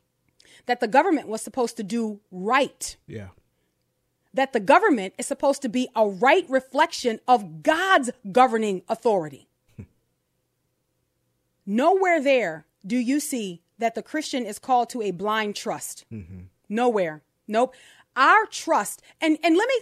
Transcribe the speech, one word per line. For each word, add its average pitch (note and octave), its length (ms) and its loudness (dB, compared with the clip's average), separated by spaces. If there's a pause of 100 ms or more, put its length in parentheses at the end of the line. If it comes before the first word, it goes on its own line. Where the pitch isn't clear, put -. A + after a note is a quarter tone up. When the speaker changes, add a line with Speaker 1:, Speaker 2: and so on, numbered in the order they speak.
(680)
Speaker 1:
That A#3+ 120 -2
the A#3+ 80 -2
government C#4 400 2
was G#3+ 160 -8
supposed A#3 360 -6
to A3+ 40 -8
do G#3+ 380 -6 (100)
right. A3 680 -4 (120)
Speaker 2:
Yeah. G2+ 200 -14 (1040)
Speaker 1:
That C4 200 -2
the A3+ 80 -2
government C4+ 580 4
is B3 80 -8
supposed C#4 360 -2
to C4+ 60 -4
be B3 280 -2
a A3 100 4
right B3 420 2
reflection C4 800 -2
of F#3 380 0
God's D#4+ 460 2 (200)
governing A3 580 2
authority. D#3+ 600 -2 (280)
<laughs> F#2 100 -18 (1800)
Nowhere E4+ 540 2
there A#3 460 0 (200)
do G#3+ 100 -4
you B3+ 240 0
see G3+ 420 -8 (160)
that A3+ 160 -2
the G#3+ 80 -8
Christian D4 420 -6
is G#3 140 -10
called B3 320 0
to B3 120 -8
a G3+ 80 -2
blind G#3 460 -4
trust. - 560 -10
Speaker 2:
Mm-hmm. F#2 280 -16 (280)
Speaker 1:
Nowhere. G#3 540 0 (260)
Nope. A#3 260 0 (420)
Our F4 300 4
trust, - 560 -4 (180)
and, D#4 220 2
and E4 140 4
let A4 120 2
me, C5+ 140 0